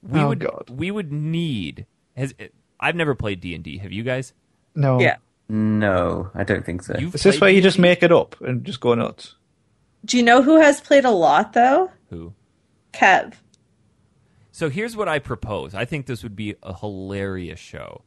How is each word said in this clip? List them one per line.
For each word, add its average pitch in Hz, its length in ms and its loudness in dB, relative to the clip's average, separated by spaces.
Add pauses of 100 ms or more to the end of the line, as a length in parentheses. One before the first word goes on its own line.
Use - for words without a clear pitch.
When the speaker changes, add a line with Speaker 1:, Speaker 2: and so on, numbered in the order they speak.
Speaker 1:
We 156 180 -2
Speaker 2:
Oh, 143 100 2
Speaker 1:
would, - 100 -4
Speaker 2:
God. - 320 -10
Speaker 1:
we 156 180 -8
would 202 220 -8
need, 151 760 -6 (300)
has, 135 180 -8 (460)
I've 160 160 -4
never 156 200 -2
played 98 260 -8
D 87 120 -10
and 80 100 -12
D. 78 140 -14
Have 95 140 -14
you 107 120 -8
guys? 131 300 -8 (420)
Speaker 2:
No. 131 240 2
Speaker 3:
Yeah. - 180 2 (320)
Speaker 4:
No, 101 840 0
I 95 100 -4
don't 95 220 -4
think 82 180 -8
so. - 140 -8
Speaker 1:
You've 160 180 -6
Speaker 2:
Is - 80 -6
this 190 140 6
Speaker 1:
played - 40 2
Speaker 2:
where 196 140 6
you 190 60 6
just 185 160 4
Speaker 1:
D - 40 -2
and - 20 6
D? 175 60 8
Speaker 2:
make 175 140 2
it 170 80 6
up - 300 0
and 123 240 -4
just 120 160 -12
go 120 140 2
nuts? - 400 -6 (680)
Speaker 3:
Do 240 140 -2
you 240 60 4
know 240 180 6
who 311 180 6
has 294 220 4
played 277 240 4
a 247 60 4
lot, 170 420 2
though? 277 380 2 (180)
Speaker 1:
Who? 85 240 -14 (600)
Speaker 3:
Kev. - 400 2 (1160)
Speaker 1:
So 160 180 -6
here's 220 280 -8
what 202 100 -4
I 156 120 -2
propose. 98 560 -10
I 110 100 -6
think 139 200 -10
this 123 180 -10
would 107 120 -14
be 104 280 -10
a 92 140 -12
hilarious 95 800 -10
show, - 480 -18